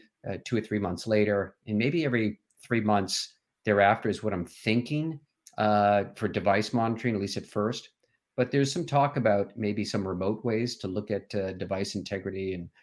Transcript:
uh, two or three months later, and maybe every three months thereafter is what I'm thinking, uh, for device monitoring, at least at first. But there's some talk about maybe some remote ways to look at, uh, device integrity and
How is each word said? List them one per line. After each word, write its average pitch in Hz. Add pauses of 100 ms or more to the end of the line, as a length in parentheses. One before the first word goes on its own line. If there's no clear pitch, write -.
(300)
uh, 95
two 120
or 107
three 107
months 95
later, 104 (100)
and 107
maybe 147
every 113 (220)
three 113
months 104 (320)
thereafter 104
is 95
what 104
I'm 87
thinking, 147 (380)
uh, 104 (100)
for 110
device 101
monitoring, 113
at 98
least 98
at 104
first. - (460)
But 127
there's 139
some 175
talk 143
about 104
maybe 104
some 104
remote 95
ways 117
to -
look 104
at, 98
uh, 95
device 95
integrity 95
and 87 (140)